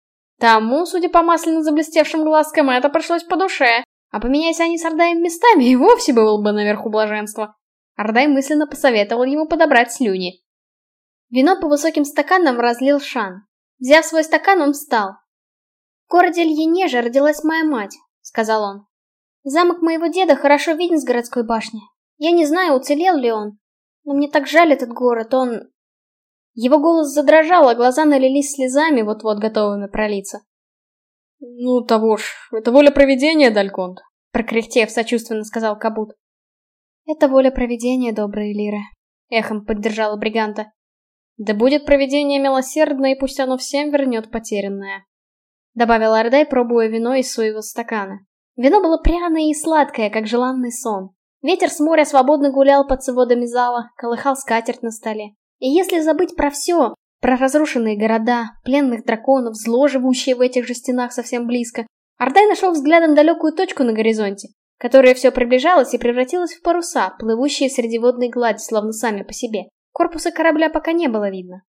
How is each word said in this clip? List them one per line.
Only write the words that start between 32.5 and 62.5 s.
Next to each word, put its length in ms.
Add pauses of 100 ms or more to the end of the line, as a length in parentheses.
это 200
воля 200
провидения, 600
Дальконт", 480 (320)
прокряхтев, 580
сочувственно 540
сказал 340
Кабут. 340 (960)
"Это 220
воля 220
провидения, 600
добрые 420
лиры", 280 (480)
эхом 360
поддержала 520
Бриганта. 540 (680)
"Да 160
будет 320
провидение 540
милосердно, 760
и 40
пусть 220
оно 180
всем 320
вернет 400
потерянное", 760 (680)
добавил 400
Ардай, 320
пробуя 420
вино 280
из 160
своего 300
стакана. 580 (380)
Вино 240
было 160
пряное 520
и 40
сладкое, 560
как 180
желанный 460
сон. 380 (300)
Ветер 280
с 100
моря 240
свободно 480
гулял 340
под 160
сводами 440
зала, 500
колыхал 400
скатерть 460
на 100
столе. 440 (240)
И 80
если 320
забыть 360
про 160
все, 420 (280)
про 160
разрушенные 600
города, 540 (120)
пленных 420
драконов, 500
зло, 320
живущее 480
в 60
этих 260
же 80
стенах 360
совсем 360
близко, 400 (300)
Ардай 300
нашел 240